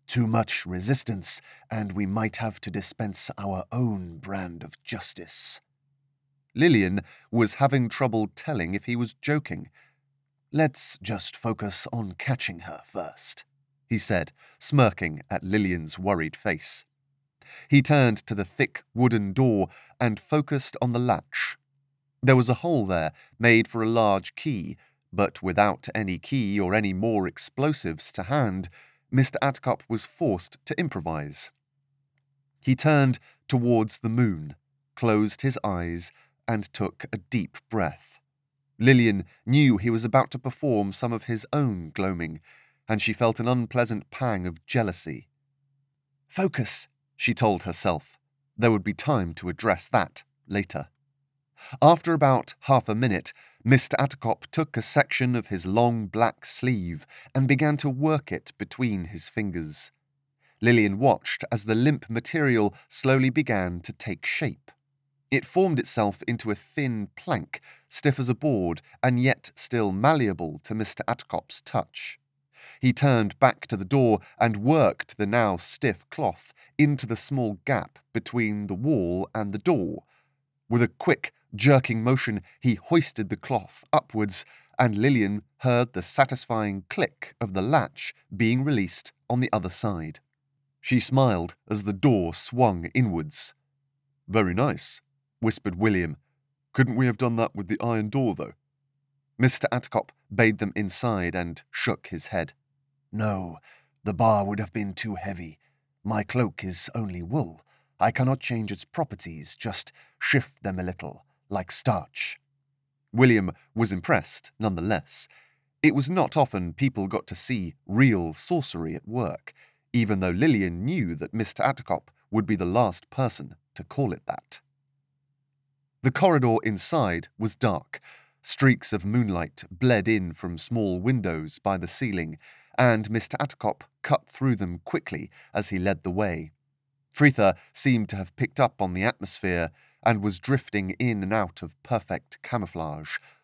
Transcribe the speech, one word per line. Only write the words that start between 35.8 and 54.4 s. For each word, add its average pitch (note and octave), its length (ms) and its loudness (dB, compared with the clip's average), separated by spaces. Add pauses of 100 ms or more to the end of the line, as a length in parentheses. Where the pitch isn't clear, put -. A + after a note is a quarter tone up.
and A2 160 -2 (100)
took - 400 -6
a G#2 60 -8
deep - 380 -4 (120)
breath. - 500 -4 (600)
Lillian A2+ 440 6 (220)
knew C3 320 6
he A2+ 140 0
was A2+ 120 0
about B2 280 2
to C3+ 80 -8
perform A2+ 520 -2
some A#2 220 -4
of A2 120 -6
his A2+ 280 -4
own G#2 380 -2
gloaming, E2 500 -4 (460)
and A2 120 0
she A2 140 -2
felt A2+ 260 2
an A#2 80 -2
unpleasant A#2+ 600 0
pang G2+ 380 -4
of E2 180 -10
jealousy. F2+ 600 -2 (1000)
"Focus," - 600 -2 (280)
she - 200 -2
told G2+ 280 2
herself. E2+ 540 -2 (400)
"There A#2 140 6
would G2+ 120 2
be G2+ 120 -4
time F#2+ 400 0
to F2 120 -8
address - 420 0
that F#2+ 340 -2 (240)
later." F#2+ 420 -4 (920)
After E3 320 6
about C#3 480 2
half C3 280 2
a G#2 60 0
minute, A2 360 0 (320)
Mister C3 340 6
Attercop - 500 -2